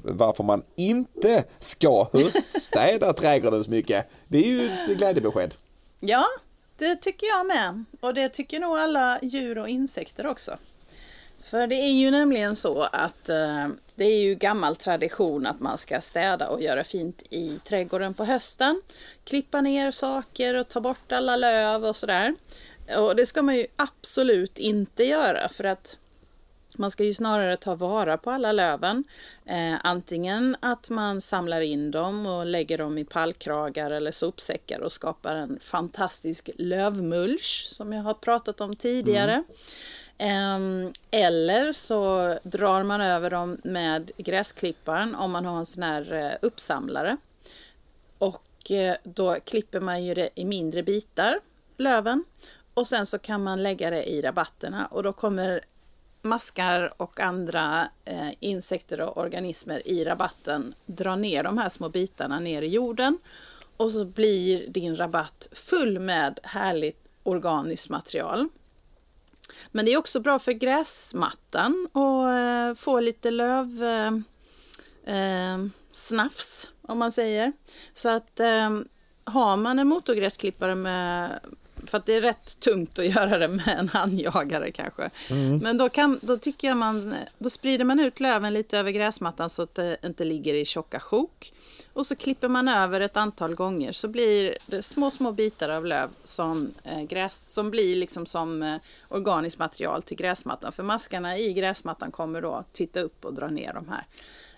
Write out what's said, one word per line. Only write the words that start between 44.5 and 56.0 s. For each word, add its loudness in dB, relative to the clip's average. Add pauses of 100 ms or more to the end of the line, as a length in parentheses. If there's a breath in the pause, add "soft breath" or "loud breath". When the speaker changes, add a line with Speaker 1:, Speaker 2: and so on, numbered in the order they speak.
Speaker 2:
om -2
man -4
har -4
en -4
sån 0
här, -4
eh, -2 (100)
uppsamlare. 0 (1000 loud breath)
Och, -6
eh, 0
då -2 (100)
klipper -4
man -4
ju -2
det -2
i -6
mindre -4
bitar, 0 (380)
löven. 2 (500 loud breath)
Och 0
sen 0
så -2
kan -4
man -2
lägga -2
det -2
i -4
rabatterna -4
och -6
då -2
kommer -2 (600)